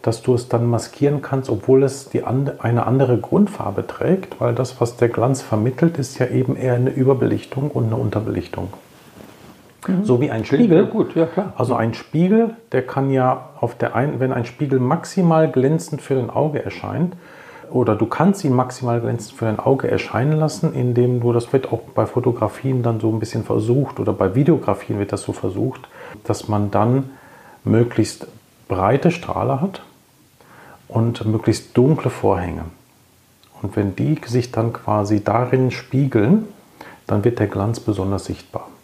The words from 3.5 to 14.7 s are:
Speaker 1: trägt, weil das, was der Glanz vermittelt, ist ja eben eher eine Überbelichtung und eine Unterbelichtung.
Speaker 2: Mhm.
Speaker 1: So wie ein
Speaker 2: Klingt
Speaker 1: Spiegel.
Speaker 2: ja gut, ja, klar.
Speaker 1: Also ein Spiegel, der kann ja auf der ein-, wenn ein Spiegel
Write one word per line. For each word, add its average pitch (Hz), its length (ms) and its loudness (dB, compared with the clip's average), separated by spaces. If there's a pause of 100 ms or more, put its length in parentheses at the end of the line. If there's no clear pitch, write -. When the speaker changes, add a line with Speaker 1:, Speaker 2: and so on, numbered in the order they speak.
Speaker 1:
trägt, - 560 -2
weil 120 140 0
das, 127 260 -2
was 120 160 -2
der 123 120 4
Glanz 131 340 0
vermittelt, 131 560 0
ist - 180 -6
ja 120 80 0
eben 127 320 -2
eher 123 160 0
eine 123 160 2
Überbelichtung 131 840 0
und 123 140 -2
eine 110 120 -2
Unterbelichtung. 104 760 -4 (1120)
Speaker 2:
Mhm. 190 160 0
Speaker 1:
So 123 160 4
wie 143 120 0
ein 113 120 -2
Speaker 2:
Klingt 151 200 2
Speaker 1:
Spiegel. 175 200 6
Speaker 2:
ja - 60 0
gut, - 260 -2
ja, 165 120 2
klar. 190 280 -4
Speaker 1:
Also 117 200 -2
ein 117 180 0
Spiegel, 220 600 2 (160)
der 131 100 0
kann 135 300 -2
ja 127 380 0 (120)
auf 120 140 -4
der 117 200 -4
ein-, 135 240 0
wenn 131 140 0
ein 120 120 -2
Spiegel 135 340 -2